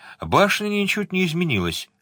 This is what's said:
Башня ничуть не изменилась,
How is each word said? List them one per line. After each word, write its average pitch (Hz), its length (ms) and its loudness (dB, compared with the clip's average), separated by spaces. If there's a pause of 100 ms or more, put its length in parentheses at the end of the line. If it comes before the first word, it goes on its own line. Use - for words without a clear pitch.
(200)
Башня 190 480 2
ничуть 202 440 -2
не 185 120 0
изменилась, 147 640 -2 (140)